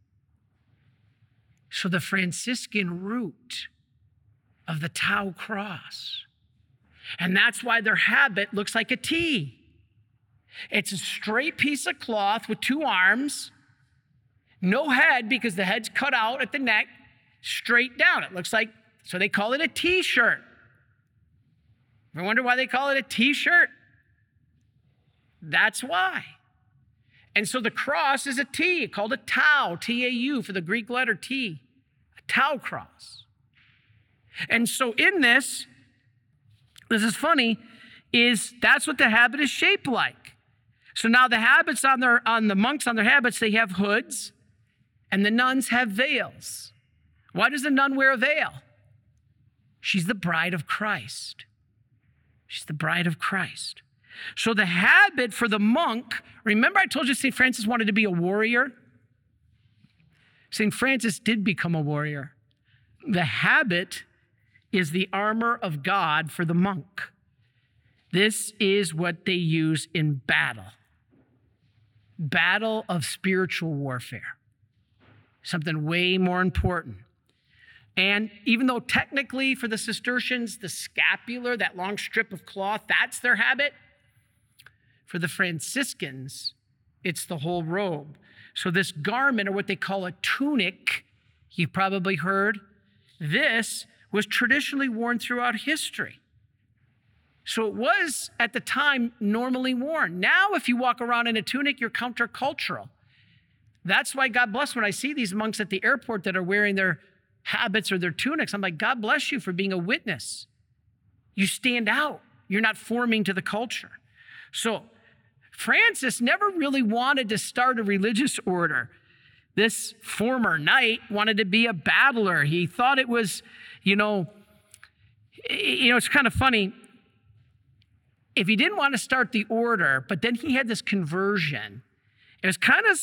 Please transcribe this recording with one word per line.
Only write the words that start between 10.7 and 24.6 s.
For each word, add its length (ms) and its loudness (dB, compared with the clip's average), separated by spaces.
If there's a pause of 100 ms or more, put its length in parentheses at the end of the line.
It's 220 -2
a 60 -8
straight 600 -4
piece 280 -2
of 120 -6
cloth 500 -2
with 120 -4
two 220 -2
arms, 680 2 (1120)
no 300 2
head 380 4
because 280 -2
the 80 0
head's 240 -2
cut 260 0
out 260 0
at 120 -4
the 60 -6
neck, 280 2 (560)
straight 560 0
down. 240 4
It 120 -10
looks 180 -6
like, 180 0 (320)
so 160 -8
they 100 2
call 240 0
it 80 0
a 80 0
T-shirt. 720 2 (1700)
Ever 100 -6
wonder 180 2
why 140 4
they 100 2
call 220 0
it 80 2
a 60 0
T-shirt? 680 4 (1700)